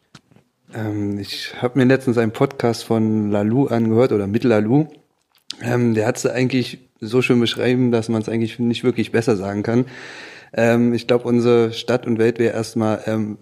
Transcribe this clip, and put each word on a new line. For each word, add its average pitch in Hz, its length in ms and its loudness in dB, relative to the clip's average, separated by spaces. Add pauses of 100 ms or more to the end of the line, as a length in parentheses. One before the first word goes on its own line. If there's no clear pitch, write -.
(760)
Ähm, 104 460 -6
ich - 420 -12
hab 123 140 -2
mir 127 80 6
letztens 127 340 4
einen 113 140 0
Podcast 120 500 0
von 110 480 0
Lalou 107 360 2
angehört 117 440 2
oder 101 160 0
mit 107 160 -2
Lalou. 120 460 2 (760)
Ähm, 120 320 0
der 107 140 0
hat's 127 180 -4
eigentlich 123 540 -2 (200)
so 117 220 0
schön 123 160 2
beschrieben, 120 540 0
dass 113 160 0
man's 113 200 -2
eigentlich 113 300 -4
nicht 120 240 -2
wirklich 117 300 -2
besser 117 240 2
sagen 98 260 -6
kann. 113 220 0 (680)
Ähm, 120 400 2
ich 113 140 -4
glaub, 123 180 2
unsere 120 480 2
Stadt 120 320 -2
und 117 140 -2
Welt 113 220 0
wäre 117 120 2
erstmal, 110 540 -2
ähm, 107 360 -4